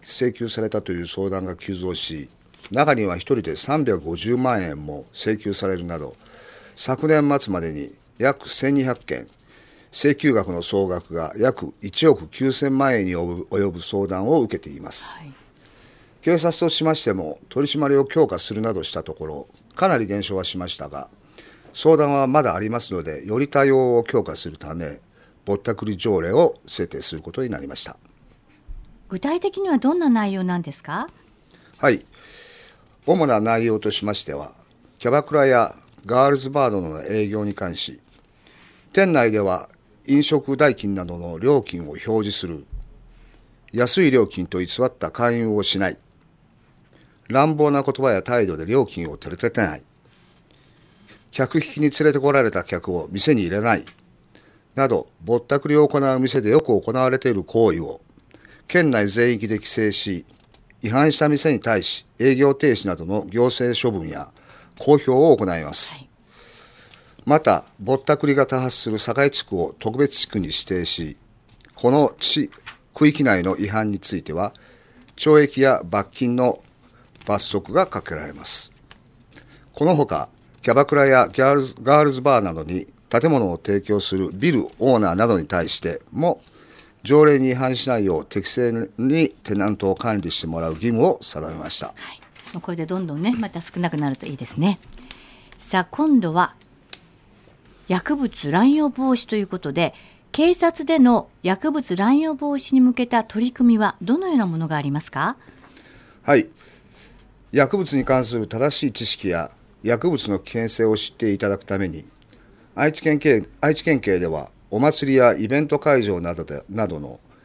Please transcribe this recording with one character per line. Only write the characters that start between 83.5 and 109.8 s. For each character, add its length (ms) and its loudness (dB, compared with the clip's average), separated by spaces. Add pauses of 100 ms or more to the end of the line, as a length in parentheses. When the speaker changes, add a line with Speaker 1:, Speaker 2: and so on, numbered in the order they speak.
Speaker 1:
を 60 -4
提 240 0
供 180 0
す 160 -4
る 160 -2
ビ 200 0
ル 160 0 (100)
オ 200 4
ー 20 -
ナ 140 2
ー 20 -2
な 100 2
ど 140 4
に 80 -4
対 200 -2
し 120 -6
て 320 -6
も、 320 -2 (580)
条 240 6
例 140 6
に 100 2
違 60 0
反 200 -2
し 140 -4
な 80 2
い 80 0
よ 140 0
う 60 -8
適 220 -6
正 520 -2
に 300 2
テ 260 -8
ナ 140 0
ン 80 -2
ト 120 0
を 60 0
管 260 -2
理 80 -6
し 120 -6
て 40 -8
も 160 -6
ら 80 -2
う 40 -4
義 180 -4
務 120 2
を 200 4
定 240 -8
め 80 -10
ま 160 -10
し 80 -8
た。 80 -10
Speaker 2:
は 60 -16
い。 280 -18 (320)
も 60 -12
う 20 -10
こ 80 -10
れ 80 -6
で 80 -6
ど 140 -6
ん 80 -6
ど 80 -8
ん 80 -6
ね、 120 0
ま 140 -4
た 140 -10
少 160 -10
な 100 0
く 80 -6
な 140 -2
る 40 -6
と 120 -12
い 80 -10
い 20 -10
で 80 -14
す 120 -16
ね。 200 2 (800)
さ 220 -2
あ、 100 0
今 300 4
度 160 0
は 180 2 (1300)
薬 280 -2
物 340 -4
乱 240 4
用 160 2
防 240 -2
止 160 -4
と 60 -4
い 80 -2
う 40 -6
こ 120 -8
と 120 -6
で、 220 0 (380)
警 240 2
察 300 0
で 120 2
の 320 4 (140)
薬 280 -2
物 240 -4
乱 220 4
用 160 0
防 240 -4
止 160 -6
に 80 6
向 140 4
け 100 -2
た 180 0
取 220 -4
り 60 -2
組 240 4
み 20 4
は 240 0
ど 160 0
の 100 -4
よ 60 0
う 40 4
な 100 2
も 100 -4
の 100 -2
が 80 -2
あ 60 -2
り 80 -4
ま 120 -2
す 100 -14
か？ 260 -4 (840)
Speaker 1:
は 120 4
い。 140 4 (1000)
薬 260 2
物 180 -4
に 80 0
関 220 2
す 100 -6
る 120 -4
正 280 -2
し 120 -4
い 40 -4
知 140 -8
識 220 -6
や 240 -4 (320)